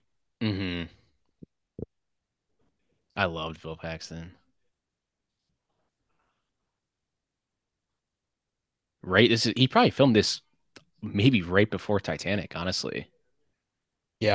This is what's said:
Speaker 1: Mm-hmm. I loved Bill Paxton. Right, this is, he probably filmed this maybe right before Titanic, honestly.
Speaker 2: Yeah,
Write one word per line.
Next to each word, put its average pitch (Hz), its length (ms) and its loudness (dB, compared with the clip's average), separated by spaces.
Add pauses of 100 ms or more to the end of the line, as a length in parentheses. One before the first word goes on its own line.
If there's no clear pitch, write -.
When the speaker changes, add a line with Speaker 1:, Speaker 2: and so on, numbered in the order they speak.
(400)
Speaker 1:
Mm-hmm. 92 440 -4 (2250)
I 98 120 -2
loved 80 340 -8
Bill 80 160 -12
Paxton. 82 560 -14 (4000)
Right, 98 260 6
this 117 180 2
is, 107 100 0
he 127 120 4
probably 233 220 4
filmed 127 260 4
this - 240 2 (640)
maybe 104 400 2
right 95 280 2
before 101 300 -2
Titanic, 85 560 -6
honestly. - 540 -6 (1120)
Speaker 2:
Yeah, 107 140 4